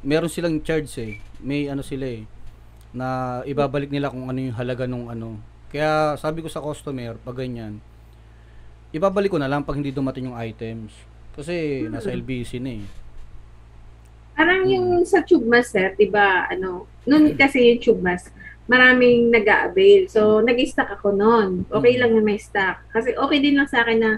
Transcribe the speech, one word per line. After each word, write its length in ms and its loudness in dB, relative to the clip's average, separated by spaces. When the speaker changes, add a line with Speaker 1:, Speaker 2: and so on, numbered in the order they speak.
Speaker 1:
Meron 240 0
silang 320 -4
charge 400 -4
eh. 160 -10
May 240 -4
ano 160 -8
sila 240 -8
eh. 160 -10
Na 480 -6
ibabalik 480 -4
nila 240 -4
kung 160 -10
ano 80 -6
yung 160 -6
halaga 320 -6
nung 240 -8
ano. 320 -12
Kaya 480 -2
sabi 320 -8
ko 0 -
sa 160 -10
customer, 560 -10
pag 240 -12
ganyan, 400 -10
ibabalik 400 0
ko 80 0
na 80 -2
lang 160 -2
pag 80 -6
hindi 160 -4
dumating 400 -6
yung 80 -12
items. 560 -10
Kasi 500 -6
Speaker 2:
Mm. 60 -8
Speaker 1:
nasa 240 -6
L 80 -6
B 240 -8
C 160 -10
na 80 -8
eh. 160 -10
Speaker 2:
Parang 240 2
Speaker 1:
Mm. 80 2
Speaker 2:
yung 180 0
sa 240 2
tube 160 4
mask, 320 2
sir, 240 0
di 80 6
ba, 400 2
ano, 400 -6
nun 320 4
Speaker 1:
Mm. 60 -8
Speaker 2:
kasi 340 6
yung 80 -2
tube 160 2
mask, 320 -4
maraming 640 6
nag-a-avail. 800 4
So, 320 4
Speaker 1:
Mm. 100 2
Speaker 2:
nag-stock 460 0
ako 160 0
nun. 560 2
Okay 260 4
Speaker 1:
Mm. 60 -2
Speaker 2:
lang 160 2
yung 80 2
may 100 0
stock. 460 -4
Kasi 240 -2
okay 220 0
din 180 4
lang 140 2
sa 100 0
akin 180 2
na 180 2